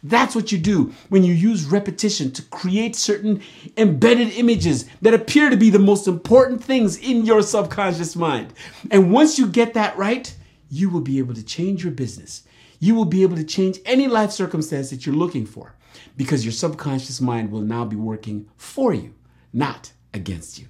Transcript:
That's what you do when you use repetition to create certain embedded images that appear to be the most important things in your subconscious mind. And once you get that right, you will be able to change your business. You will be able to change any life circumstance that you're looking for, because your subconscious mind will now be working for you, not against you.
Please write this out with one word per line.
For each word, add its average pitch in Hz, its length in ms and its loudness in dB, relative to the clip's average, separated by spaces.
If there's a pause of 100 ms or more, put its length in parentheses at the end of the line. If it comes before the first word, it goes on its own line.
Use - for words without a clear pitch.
That's 233 340 0
what 226 160 -4
you 202 60 -2
do 175 360 0 (160)
when 190 140 6
you 175 100 4
use 175 320 2
repetition 196 640 -2
to - 120 -14
create 214 520 -4
certain 208 460 -2 (340)
embedded 220 580 4
images 196 520 2 (160)
that 226 120 6
appear 285 360 4
to 247 80 4
be 220 120 8
the 196 100 6
most 196 280 4
important 240 560 2
things 233 340 0
in 233 280 -2
your 220 160 6
subconscious 185 760 -4
mind. 151 380 -4 (360)
And 190 220 6
once 302 260 4
you 254 100 2
get 226 260 0
that 214 240 -2
right, 220 360 -4 (360)
you 170 200 -2
will 175 120 -4
be 135 180 -4
able 127 140 -4
to 113 100 -14
change 180 400 -6
your 170 100 -6
business. - 500 -12 (360)
You 208 160 2
will 226 100 0
be 180 180 2
able 180 140 2
to 156 60 -4
change 185 420 -2
any 262 220 2
life 214 240 0
circumstance 156 580 -6
that 127 160 -12
you're 139 100 -2
looking 156 300 -2
for, - 300 -20 (400)
because 131 300 -2
your 113 60 -4
subconscious 135 720 -6
mind 117 300 -4
will 107 100 -6
now 113 240 -4
be 107 100 -8
working 107 640 -8
for 254 360 -2
you, 98 200 -8 (400)
not 131 380 -6 (220)
against 90 460 -12
you. - 100 -20